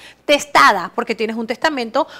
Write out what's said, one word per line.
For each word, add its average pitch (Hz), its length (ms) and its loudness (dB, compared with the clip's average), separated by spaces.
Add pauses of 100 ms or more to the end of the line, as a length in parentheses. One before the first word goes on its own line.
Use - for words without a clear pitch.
(240)
testada, 277 680 2
porque 233 200 -4
tienes 220 220 -6
un 226 100 -6
testamento 269 600 -4 (120)